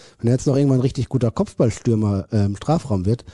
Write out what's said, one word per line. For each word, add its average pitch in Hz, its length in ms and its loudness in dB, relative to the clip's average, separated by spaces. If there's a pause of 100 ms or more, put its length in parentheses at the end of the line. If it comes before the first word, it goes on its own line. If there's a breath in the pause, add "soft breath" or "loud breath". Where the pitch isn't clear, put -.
(200 loud breath)
Wenn 113 80 -2
er 120 60 4
jetzt 131 140 -2
noch 135 100 2
irgendwann 139 220 4
ein - 20 2
richtig 131 280 -2
guter 120 220 0
Kopfballstürmer, 107 1000 0
äh, 107 140 2
im 101 120 -4
Strafraum 107 480 -2
wird, 113 180 0 (100)